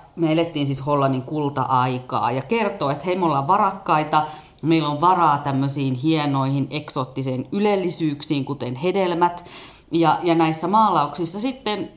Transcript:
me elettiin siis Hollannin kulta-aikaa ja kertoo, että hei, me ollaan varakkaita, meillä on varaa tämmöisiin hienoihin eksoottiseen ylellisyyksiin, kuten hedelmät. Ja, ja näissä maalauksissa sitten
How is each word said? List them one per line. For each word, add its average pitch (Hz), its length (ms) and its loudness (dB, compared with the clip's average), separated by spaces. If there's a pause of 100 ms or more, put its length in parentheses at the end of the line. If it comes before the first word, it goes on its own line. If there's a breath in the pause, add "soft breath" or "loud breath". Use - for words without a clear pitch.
(160)
me 165 160 0
elettiin 160 340 0
siis 135 200 -2
Hollannin 135 360 2
kulta-aikaa 127 1120 -2
ja 131 100 -2
kertoo, 202 480 -2
että 143 160 -6
hei, 180 100 0
me 196 100 0
ollaan 143 220 0
varakkaita, 175 760 2 (360 loud breath)
meillä 151 280 2
on 143 120 -4
varaa 170 360 4
tämmöisiin 139 560 -2
hienoihin 139 800 0
eksoottiseen 131 800 -4
ylellisyyksiin, 170 920 0
kuten 127 300 -6
hedelmät. 175 720 0 (460 loud breath)
Ja, 160 320 4
ja 170 120 4
näissä 160 320 2
maalauksissa 185 720 2
sitten 214 580 -4